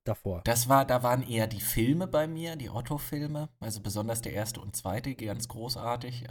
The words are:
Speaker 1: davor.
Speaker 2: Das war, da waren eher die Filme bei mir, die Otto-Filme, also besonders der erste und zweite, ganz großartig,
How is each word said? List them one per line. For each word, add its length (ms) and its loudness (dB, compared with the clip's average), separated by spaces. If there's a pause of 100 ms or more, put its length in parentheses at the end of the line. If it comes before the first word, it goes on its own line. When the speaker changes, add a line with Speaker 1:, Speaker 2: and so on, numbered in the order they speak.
Speaker 1:
davor. 400 -2
Speaker 2:
Das 240 4
war, 160 8
da 180 4
waren 240 4
eher 200 2
die 140 -6
Filme 460 4
bei 200 2
mir, 280 -6
die 140 -6
Otto-Filme, 800 -4 (100)
also 220 -6
besonders 400 -2
der 120 -6
erste 280 -4
und 140 -8
zweite, 400 -2
ganz 320 -4
großartig, 840 -4